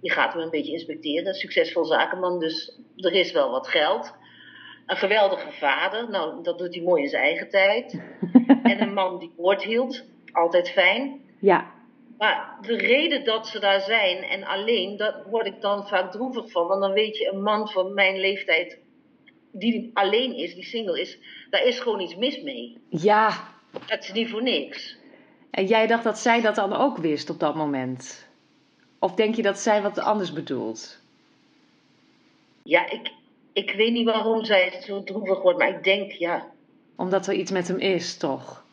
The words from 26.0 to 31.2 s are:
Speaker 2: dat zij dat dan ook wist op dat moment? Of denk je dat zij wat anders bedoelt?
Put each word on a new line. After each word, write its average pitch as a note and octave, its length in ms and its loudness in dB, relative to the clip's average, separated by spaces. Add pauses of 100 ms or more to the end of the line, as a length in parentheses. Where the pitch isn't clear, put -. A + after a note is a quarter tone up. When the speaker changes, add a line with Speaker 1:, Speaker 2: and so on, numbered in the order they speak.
Speaker 2:
dat G#3+ 140 0
zij A#3 220 4
dat A3 140 2
dan G3+ 180 0
ook B3+ 240 2
wist D#3 340 -2
op D#3+ 100 -6
dat D3 140 0
moment? C3+ 720 -6 (680)
Of F3+ 160 0
denk A3 200 2
je A3 80 -2
dat G3 160 0
zij G#3 240 2
wat G3+ 160 -2
anders G3 340 0
bedoelt? A#2 680 -8 (1600)